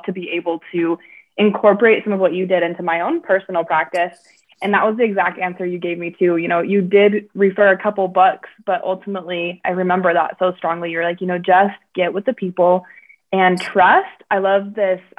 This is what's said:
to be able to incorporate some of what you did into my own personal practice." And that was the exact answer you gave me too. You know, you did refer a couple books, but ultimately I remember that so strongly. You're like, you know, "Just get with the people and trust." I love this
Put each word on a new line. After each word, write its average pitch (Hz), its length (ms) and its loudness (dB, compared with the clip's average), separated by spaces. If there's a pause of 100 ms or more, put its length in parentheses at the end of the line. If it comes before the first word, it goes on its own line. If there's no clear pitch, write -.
to 196 80 -6
be 180 180 -12
able 170 300 -6 (120)
to 170 260 -2 (380)
incorporate 208 640 4
some 208 100 -4
of 190 60 -2
what 175 140 2
you 185 120 -2
did 180 180 0
into 175 200 -6
my 170 180 -2
own 311 200 -4
personal 190 420 -2
practice." 170 540 -2 (420)
And 202 140 -2
that 190 140 2
was 220 100 -2
the 247 60 0
exact 185 360 -2
answer 180 280 -6
you 180 100 -6
gave 175 220 -6
me 170 180 -10
too. 175 200 2
You 170 100 -4
know, 170 140 0
you 196 200 0
did 202 540 2
refer 196 340 2
a 190 120 2
couple 202 260 -2
books, 185 420 2 (160)
but 185 180 -2
ultimately 180 800 -8
I 190 60 -4
remember 185 440 0
that 165 260 -2
so 185 180 0
strongly. 170 340 -6
You're 165 140 -4
like, 175 160 -4
you 185 60 -6
know, 180 100 -2
"Just 190 380 2 (180)
get 175 180 -2
with 196 140 -6
the 254 80 0
people 180 520 0 (460)
and 185 300 2
trust." 214 480 2 (200)
I 202 100 0
love 196 340 0
this 190 260 -2 (200)